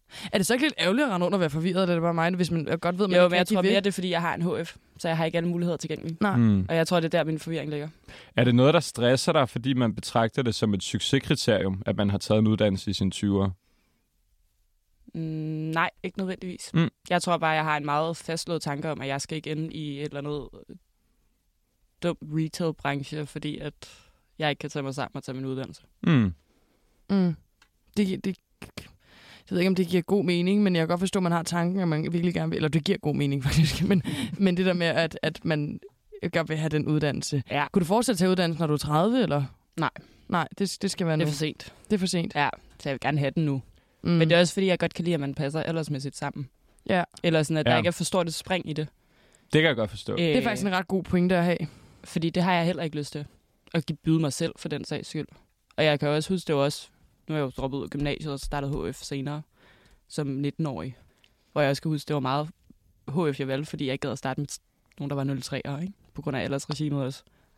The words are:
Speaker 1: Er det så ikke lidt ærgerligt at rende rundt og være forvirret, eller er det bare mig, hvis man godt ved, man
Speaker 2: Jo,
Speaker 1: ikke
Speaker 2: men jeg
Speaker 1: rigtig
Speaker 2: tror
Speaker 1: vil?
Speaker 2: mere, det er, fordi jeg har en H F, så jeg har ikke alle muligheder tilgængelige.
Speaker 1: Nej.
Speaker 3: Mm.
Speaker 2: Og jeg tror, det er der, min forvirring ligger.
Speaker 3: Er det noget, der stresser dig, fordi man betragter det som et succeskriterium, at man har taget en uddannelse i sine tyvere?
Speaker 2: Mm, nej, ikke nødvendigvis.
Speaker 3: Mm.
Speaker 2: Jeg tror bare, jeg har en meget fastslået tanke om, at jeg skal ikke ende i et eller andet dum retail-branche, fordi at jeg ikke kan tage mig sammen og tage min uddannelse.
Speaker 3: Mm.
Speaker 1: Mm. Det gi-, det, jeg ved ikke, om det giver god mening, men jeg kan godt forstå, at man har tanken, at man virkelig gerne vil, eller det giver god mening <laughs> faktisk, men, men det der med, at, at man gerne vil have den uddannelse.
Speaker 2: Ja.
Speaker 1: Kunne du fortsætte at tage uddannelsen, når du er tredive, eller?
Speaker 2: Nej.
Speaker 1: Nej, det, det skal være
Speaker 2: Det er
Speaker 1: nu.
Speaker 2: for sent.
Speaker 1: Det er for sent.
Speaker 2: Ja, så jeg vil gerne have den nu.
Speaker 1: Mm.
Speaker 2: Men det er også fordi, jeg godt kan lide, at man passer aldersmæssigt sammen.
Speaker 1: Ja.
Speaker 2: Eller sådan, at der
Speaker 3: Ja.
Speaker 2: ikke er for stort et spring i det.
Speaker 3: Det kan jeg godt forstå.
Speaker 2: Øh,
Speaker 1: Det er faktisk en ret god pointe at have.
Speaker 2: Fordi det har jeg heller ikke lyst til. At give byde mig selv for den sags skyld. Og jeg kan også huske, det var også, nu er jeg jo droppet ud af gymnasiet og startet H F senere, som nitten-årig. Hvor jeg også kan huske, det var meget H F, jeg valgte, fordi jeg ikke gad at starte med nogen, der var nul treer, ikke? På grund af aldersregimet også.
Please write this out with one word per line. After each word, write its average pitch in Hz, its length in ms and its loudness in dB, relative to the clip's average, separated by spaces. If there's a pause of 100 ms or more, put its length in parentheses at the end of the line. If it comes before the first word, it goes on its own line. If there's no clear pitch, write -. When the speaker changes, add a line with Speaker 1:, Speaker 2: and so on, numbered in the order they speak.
(320)
Speaker 1:
Er 208 60 2
det 190 80 2
så 233 80 2
ikke 254 100 2
lidt 302 140 0
ærgerligt 208 280 2
at 233 60 -2
rende 180 140 0
rundt 175 80 0
og 196 60 0
være 160 100 2
forvirret, 170 320 0
eller 175 100 2
er 175 40 2
det 165 60 0
bare 170 120 0
mig, 170 200 0
hvis 175 160 0
man 165 300 -2
godt 175 180 -2
ved, 202 100 2
man 180 80 4
Speaker 2:
Jo, 180 60 10
Speaker 1:
ikke 180 80 8
Speaker 2:
men 175 40 2
jeg 180 60 4
Speaker 1:
rigtig 180 160 2
Speaker 2:
tror 180 60 2
Speaker 1:
vil? 185 80 4
Speaker 2:
mere, 196 100 4
det 196 60 -2
er, 202 60 2
fordi 185 180 -4
jeg 170 100 0
har 170 140 -2
en - 80 -4
H 170 220 0
F, - 120 -14 (220)
så 175 100 -4
jeg 165 80 0
har 165 80 0
ikke 170 140 2
alle 170 100 0
muligheder 175 280 0
tilgængelige. 165 440 -6
Speaker 1:
Nej. 202 160 4
Speaker 3:
Mm. 104 320 6
Speaker 2:
Og 165 80 0
jeg 165 100 4
tror, 180 140 4
det 165 140 0
er 175 40 4
der, 156 60 2
min 160 140 -2
forvirring 151 320 -6
ligger. 147 180 -6 (480)
Speaker 3:
Er 120 80 4
det 120 100 6
noget, 131 200 8
der 170 60 6
stresser 127 520 2
dig, 147 160 4
fordi 131 260 -2
man 120 200 2
betragter 113 480 0
det 117 120 0
som 107 200 2
et 95 80 -2
succeskriterium, 98 1040 0
at 104 100 0
man 101 140 2
har 98 80 0
taget 107 200 2
en 110 80 6
uddannelse 104 440 2
i 95 40 -2
sine 95 160 0
tyvere? 98 420 0 (1600)
Speaker 2:
Mm, 165 60 -6
nej, 160 680 -4 (120)
ikke 185 160 -8
nødvendigvis. 185 560 -8
Speaker 3:
Mm. 160 140 4 (220)
Speaker 2:
Jeg 175 120 2
tror 175 160 2
bare, 160 120 0
jeg 156 140 2
har 156 120 0
en 147 80 -4
meget 151 320 0
fastslået 165 460 -6
tanke 147 280 -4
om, 147 100 -6
at 135 80 -6
jeg 139 120 -4
skal - 160 -8
ikke 151 140 -8
ende 156 240 -4
i 147 260 -8
et 147 40 -6
eller 147 140 -8
andet 143 300 -8 (1500)
dum 175 200 -2
retail-branche, 151 1040 -4
fordi 151 320 -10
at 147 160 -10 (640)
jeg 156 120 0
ikke 139 100 -4
kan 147 100 -8
tage 147 120 -4
mig 135 120 -6
sammen 135 220 -8
og 135 80 -8
tage 127 120 -10
min 131 80 -8
uddannelse. 131 380 -8 (200)
Speaker 3:
Mm. 117 320 4 (760)
Speaker 1:
Mm. 180 260 2 (600)
Det 208 100 2
gi-, 190 100 -2
det, 190 200 -6 (400)
jeg - 720 -20
ved 185 80 0
ikke, 180 100 4
om 185 60 4
det 180 140 2
giver 175 140 2
god 196 220 2
mening, 180 380 2
men 185 140 4
jeg 165 40 4
kan 160 80 0
godt 175 120 0
forstå, 190 180 0
at 190 40 2
man 175 100 2
har 170 100 0
tanken, 175 380 -2
at 180 80 0
man 156 140 0 (100)
virkelig 170 220 0
gerne 160 160 -2
vil, 165 60 -2
eller 156 120 0
det 147 160 2
giver 202 140 -2
god 147 160 -2
mening 139 300 0
<laughs> - 0 -
faktisk, 156 400 2
men, 196 180 4 (360)
men 185 180 4
det 185 100 2
der 185 60 4
med, 175 140 0
at, 160 360 0
at - 220 -4
man 151 360 -2 (520)
gerne 160 160 0
vil 156 80 -2
have 156 120 -2
den 156 180 0
uddannelse. 147 640 0
Speaker 2:
Ja. 143 220 0
Speaker 1:
Kunne 196 80 4
du 170 60 0
fortsætte 220 280 2
at 175 40 -2
tage 185 120 4
uddannelsen, 170 320 2
når 165 40 2
du 151 60 2
er 151 60 4
tredive, 175 440 2
eller? 143 220 2 (320)
Speaker 2:
Nej. 160 140 0 (380)
Speaker 1:
Nej, 165 200 0 (100)
det, 196 240 -2
det 196 80 -2
skal - 160 -4
være 160 100 2
Speaker 2:
Det 151 60 2
er 147 40 2
Speaker 1:
nu. 151 40 0
Speaker 2:
for 147 60 -4
sent. - 360 -6 (120)
Speaker 1:
Det - 80 -2
er 208 60 2
for 185 80 0
sent. 170 280 -2
Speaker 2:
Ja, 143 140 2 (300)
så - 100 -6
jeg 139 60 -2
vil 123 60 -6
gerne 143 180 0
have 139 120 2
den 165 140 0
nu. 135 180 0 (400)
Speaker 1:
Mm. 170 80 0
Speaker 2:
Men 165 200 6
det 170 60 6
er 170 40 8
også 175 140 2
fordi, 190 120 2
jeg 180 120 4
godt 170 160 -2
kan 175 100 -4
lide, 170 100 2
at 151 60 0
man 139 140 -4
passer 147 260 -2
aldersmæssigt 147 560 -4
sammen. 143 320 -8 (400)
Speaker 1:
Ja. 180 160 2 (180)
Speaker 2:
Eller 160 200 4
sådan, 160 140 0
at 156 100 0
der 120 60 6
Speaker 3:
Ja. 160 60 6
Speaker 2:
ikke - 80 0
er 175 60 4
for 170 120 -4
stort 180 220 0
et 165 80 -6
spring - 360 -4
i - 20 -6
det. 151 160 -4 (640)
Speaker 3:
Det 151 100 6
kan 165 60 6
jeg 139 80 2
godt 110 140 0
forstå. 110 220 -8
Speaker 2:
Øh, - 60 -2
Speaker 1:
Det 165 200 4
er - 40 4
faktisk 202 240 -2
en 196 60 0
ret 185 160 -2
god 190 140 0
pointe 180 340 2
at 170 80 2
have. 175 140 2 (460)
Speaker 2:
Fordi 165 260 -2
det 175 120 0
har 185 120 2
jeg 170 120 2
heller 170 160 -2
ikke 156 140 -6
lyst 147 160 -6
til. 147 140 -10 (480)
At 165 120 0
give 151 180 -6
byde 160 160 4
mig 147 120 0
selv 165 240 -4
for - 120 -10
den 151 160 -6
sags - 240 -8
skyld. 151 180 -6 (500)
Og - 80 2
jeg 151 160 4
kan 151 80 0
også 151 240 0
huske, 180 140 -4
det 160 80 0
var 139 80 2
også, - 260 -2 (400)
nu 156 60 -4
er 156 40 0
jeg 147 60 0
jo 131 60 -4
droppet 135 280 -6
ud 131 60 -4
af - 60 -10
gymnasiet 143 420 -4
og 135 80 -8
startet 139 300 -4
H 101 220 -4
F - 100 -12
senere, 143 400 -8 (640)
som 151 180 -4
nitten-årig. 139 720 -4 (560)
Hvor 147 80 0
jeg 143 100 4
også 139 120 -2
kan 160 80 -2
huske, 151 180 -4
det 156 60 -2
var 143 60 0
meget 139 280 -2 (600)
H 139 100 -4 (160)
F, 131 60 -8
jeg 135 80 -2
valgte, 139 220 -4
fordi 147 160 -6
jeg 127 60 -2
ikke 139 140 -4
gad 127 60 -2
at - 60 -6
starte 139 220 -4
med 143 60 -4 (520)
nogen, 143 120 -6
der 143 60 -2
var 139 80 -2
nul 135 180 -2
treer, 139 380 -6
ikke? 185 120 -6 (220)
På 147 80 -12
grund 147 140 -4
af 123 40 -2
aldersregimet 139 600 -4
også. 135 200 -8 (360)